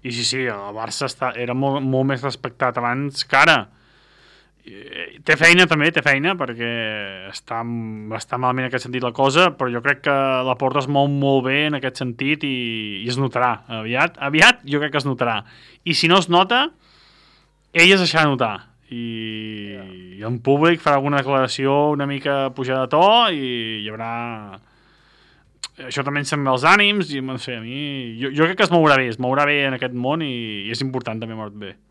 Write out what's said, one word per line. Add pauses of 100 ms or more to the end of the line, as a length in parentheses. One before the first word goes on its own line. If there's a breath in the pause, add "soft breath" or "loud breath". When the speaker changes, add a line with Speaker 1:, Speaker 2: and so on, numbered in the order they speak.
Speaker 1:
I
sí,
sí,
el
Barça
està,
era
molt,
molt
més
respectat
abans
que
ara. (1080 soft breath)
Eh,
té
feina,
també,
té
feina,
perquè (640)
està, (500)
està
malament
en
aquest
sentit
la
cosa,
però
jo
crec
que (300)
la
porta
es
mou
molt
bé
en
aquest
sentit
i, (460)
i
es
notarà (260)
aviat.
Aviat
jo
crec
que
es
notarà. (480 loud breath)
I
si
no
es
nota, (1080 soft breath)
ell
es
deixarà
notar. (320)
I, (640)
Speaker 2:
Ja.
Speaker 1:
i
en
públic
farà
alguna
declaració
una
mica
pujada
de
to (260)
i
hi
haurà... (1700 soft breath)
Això
també
em
sembla
els
ànims
i,
no
sé,
a
mi...
Jo,
jo
crec
que
es
mourà
bé,
es
mourà
bé
en
aquest
món
i, (340)
i
és
important
també
moure't
bé. (160)